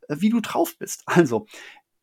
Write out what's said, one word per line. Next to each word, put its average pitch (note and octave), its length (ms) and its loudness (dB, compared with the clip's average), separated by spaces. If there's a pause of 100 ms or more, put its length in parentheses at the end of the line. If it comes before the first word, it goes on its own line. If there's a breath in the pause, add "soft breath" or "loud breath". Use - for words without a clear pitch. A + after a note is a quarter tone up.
äh, D3+ 100 -4
wie G3+ 120 2
du A#3 100 2
drauf - 400 -2
bist. - 260 -12
Also, A#2 400 4 (580 loud breath)